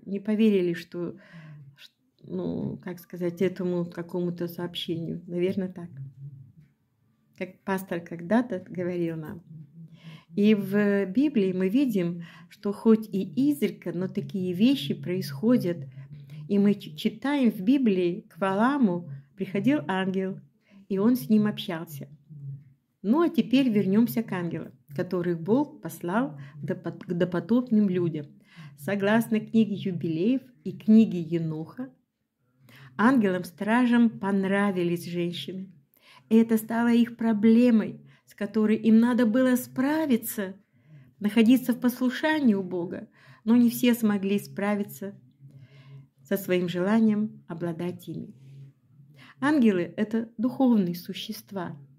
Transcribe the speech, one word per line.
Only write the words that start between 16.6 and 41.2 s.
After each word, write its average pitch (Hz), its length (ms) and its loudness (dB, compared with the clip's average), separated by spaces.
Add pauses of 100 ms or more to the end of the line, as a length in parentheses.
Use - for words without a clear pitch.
ч-, 156 240 -8
читаем 262 520 -2
в 180 120 -2
Библии, 196 680 2
к - 80 -20
Валааму 196 720 0 (280)
приходил 208 500 0
ангел, 190 520 -2 (500)
и 190 80 0
он 226 180 4
с - 140 -6
ним 214 180 4
общался. 170 640 -8 (920)
Ну, 247 200 2
а 330 80 4
теперь 262 400 2
вернемся 208 520 2
к 220 120 -8
ангелам, 170 400 -6 (200)
которых 175 460 -2
Бог 233 420 0
послал 202 560 -4 (240)
к - 40 -8
допот-, - 400 -8
к 180 80 -4
допотопным 202 760 2
людям. 165 380 -2 (500)
Согласно 208 600 2
книге 214 360 2
Юбилеев 180 680 -2 (240)
и 185 120 -8
книге 208 440 6
Еноха, 160 680 -6 (1080)
ангелам-стражам 226 1120 2
понравились 196 960 0
женщины. 175 640 -6 (580)
И 220 60 4
это 226 220 6
стало 226 340 0
их 233 240 2
проблемой, 226 880 4 (240)
с - 100 -20
которой 214 400 2
им 220 240 6
надо 240 260 4
было 254 300 4
справиться, 254 1000 -2 (640)
находиться 233 520 4